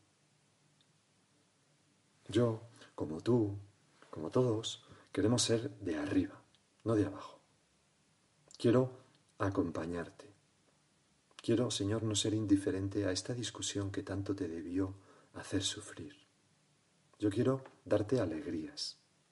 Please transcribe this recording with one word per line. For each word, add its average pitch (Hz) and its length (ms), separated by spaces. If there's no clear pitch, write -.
Yo, 113 340
como - 260
tú, 107 360
como 78 200
todos, 120 540
queremos 110 300
ser 117 360
de - 180
arriba, - 460
no 113 100
de 101 120
abajo. - 340
Quiero 123 320
acompañarte. 87 920
Quiero, 117 340
Señor, 107 320
no 107 120
ser 104 200
indiferente 98 720
a 92 60
esta 98 200
discusión 101 580
que 95 120
tanto 98 320
te 95 140
debió 90 460
hacer 98 280
sufrir. - 540
Yo 107 120
quiero 123 320
darte 107 360
alegrías, - 800